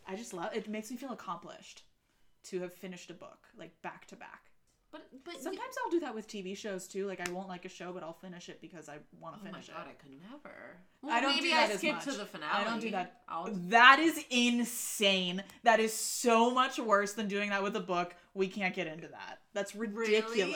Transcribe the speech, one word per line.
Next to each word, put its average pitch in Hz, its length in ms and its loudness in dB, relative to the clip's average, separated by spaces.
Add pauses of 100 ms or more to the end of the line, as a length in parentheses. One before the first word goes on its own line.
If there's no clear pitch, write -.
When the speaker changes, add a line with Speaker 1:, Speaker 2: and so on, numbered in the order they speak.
Speaker 1:
I 185 100 -10
just 233 160 -12
love, 180 220 -6
it 214 140 -6
makes 214 220 -6
me 254 60 -8
feel 262 160 -10
accomplished - 680 -12 (640)
to 180 160 -6
have 180 120 -8
finished 180 380 -14
a 170 40 -14
book, - 340 -20 (100)
like, - 240 -18
back - 240 -12
to - 100 -18
back. - 260 -18 (500)
Speaker 2:
But, 311 100 -18 (220)
but 349 180 -10
Speaker 1:
Sometimes 392 320 -8 (100)
I'll 453 60 -4
do 339 100 2
that 254 140 -6
with 220 140 -10
T 202 140 -8
V 185 120 -6
shows 196 320 -8
too. 196 220 -4
Like, 185 200 -8
I - 40 -10
won't 190 160 -8
like 175 160 -12
a 185 40 -10
show, 175 240 -12
but 175 120 -10
I'll 165 100 -8
finish 175 340 -16
it 170 140 -16
because 160 260 -18
I 147 100 -14 (220)
wanna 165 200 -14
Speaker 2:
Oh 196 40 -16
my 170 60 -12
Speaker 1:
finish - 180 -14
Speaker 2:
God, 165 200 -12
Speaker 1:
it. - 20 -16
Speaker 2:
I - 40 -18
could - 180 -20 (180)
never. - 460 -18 (260)
Speaker 1:
I 254 40 -10
Speaker 2:
Well, 240 140 2
Speaker 1:
don't 269 140 4
Speaker 2:
maybe - 140 0
Speaker 1:
do - 20 2
that 311 200 6
Speaker 2:
I - 20 -2
Speaker 1:
as 196 60 0
Speaker 2:
skip 302 180 0
Speaker 1:
much. - 80 -8
Speaker 2:
to 277 80 -4
the 202 120 -6
finale. 160 300 -8
Speaker 1:
I 202 100 2
don't 226 160 -2
do 226 120 -4
that. - 360 -4
Speaker 2:
I'll 170 240 -6
Speaker 1:
That 226 460 10
is 320 320 2
insane. 214 1120 2 (220)
That 220 160 8
is 220 120 2
so 233 600 4
much 254 260 2
worse 202 360 2
than 220 120 -4
doing 202 240 0
that 196 140 0
with 208 120 -2
a 214 40 -4
book. 175 340 -2 (180)
We 190 140 0
can't 190 300 -2
get 175 100 -2
into 156 220 -10
that. 104 320 -14 (120)
That's 202 220 -4
ridiculous. 220 600 2
Speaker 2:
Really? 190 200 2